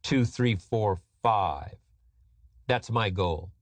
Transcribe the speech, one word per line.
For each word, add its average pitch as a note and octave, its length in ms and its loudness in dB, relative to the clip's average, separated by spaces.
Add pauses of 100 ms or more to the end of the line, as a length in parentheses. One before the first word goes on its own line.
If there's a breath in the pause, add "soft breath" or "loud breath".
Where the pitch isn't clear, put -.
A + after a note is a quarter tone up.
two, C3 220 2
three, A#2 320 2
four, G2+ 440 -2 (220)
five. F#2 520 0 (920)
That's B2 240 -2
my A2 200 0
goal. F2+ 520 -2